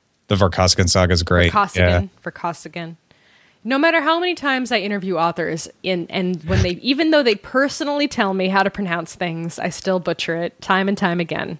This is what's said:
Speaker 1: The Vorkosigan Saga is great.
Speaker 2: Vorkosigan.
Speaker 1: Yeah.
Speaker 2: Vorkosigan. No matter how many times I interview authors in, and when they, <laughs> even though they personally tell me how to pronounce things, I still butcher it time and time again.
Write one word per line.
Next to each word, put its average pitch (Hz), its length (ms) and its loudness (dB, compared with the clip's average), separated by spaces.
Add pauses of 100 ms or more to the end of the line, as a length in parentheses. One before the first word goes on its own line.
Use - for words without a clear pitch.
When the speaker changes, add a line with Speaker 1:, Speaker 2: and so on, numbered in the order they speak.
(280)
Speaker 1:
The 104 80 4
Vorkosigan 92 520 2
Saga 90 240 4
is 85 120 2
great. 87 260 4
Speaker 2:
Vorkosigan. 98 260 0 (260)
Speaker 1:
Yeah. 101 40 -4 (160)
Speaker 2:
Vorkosigan. 165 720 -10 (680)
No 247 140 0
matter 330 220 4
how 320 200 0
many 359 160 0
times 262 340 -2
I 233 80 2
interview 190 380 -2
authors 165 520 -2 (140)
in, 180 280 -2
and 180 340 -2
when 185 180 2
they, 180 80 2
<laughs> 175 120 -6
even 294 280 2
though 294 140 4
they 226 100 4
personally 285 720 -2
tell 202 260 0
me 190 160 0
how 190 140 4
to 190 80 2
pronounce 175 460 -6
things, 165 420 -6
I 180 120 -4
still 185 280 -2
butcher 165 380 -4
it 170 260 -6
time 190 260 2
and 202 80 0
time 175 220 0
again. 170 420 -4